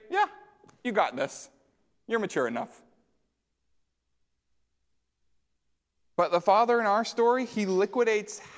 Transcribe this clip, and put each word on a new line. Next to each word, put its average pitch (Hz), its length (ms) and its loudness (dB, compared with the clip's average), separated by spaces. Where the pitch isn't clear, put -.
"Yeah, 392 180 0
you 247 100 -4
got 190 240 0
this. - 340 -8
You're 226 140 -2
mature 165 260 -2
enough"? - 340 -8
But 170 140 2
the 175 100 2
father 226 380 4
in 233 80 0
our 208 180 2
story, 240 400 0
he 214 220 -4
liquidates 208 720 0